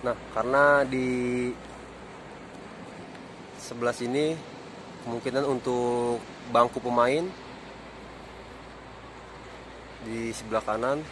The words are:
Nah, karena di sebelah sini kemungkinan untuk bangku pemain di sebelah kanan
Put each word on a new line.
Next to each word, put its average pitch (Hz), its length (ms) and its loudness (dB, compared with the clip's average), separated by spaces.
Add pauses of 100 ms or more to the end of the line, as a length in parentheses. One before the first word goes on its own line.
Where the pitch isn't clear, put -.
Nah, 117 80 2 (240)
karena 139 480 8
di 123 640 2 (2000)
sebelah 120 320 0
sini 143 480 2 (640)
kemungkinan 120 480 0
untuk 120 720 2 (320)
bangku 120 240 8
pemain 123 480 6 (2750)
di 113 240 -4
sebelah 110 320 0
kanan 123 500 2